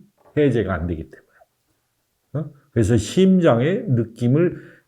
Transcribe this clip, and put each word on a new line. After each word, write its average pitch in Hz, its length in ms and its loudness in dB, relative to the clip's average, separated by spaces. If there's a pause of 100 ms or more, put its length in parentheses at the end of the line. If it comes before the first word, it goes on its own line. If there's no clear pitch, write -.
(360)
해제가 120 380 0
안 85 140 -4
되기 80 220 -8
때문에. - 180 -20 (1080)
어? 151 200 -10 (180)
그래서 113 260 2
심장의 180 880 2
느낌을 127 760 -2 (260)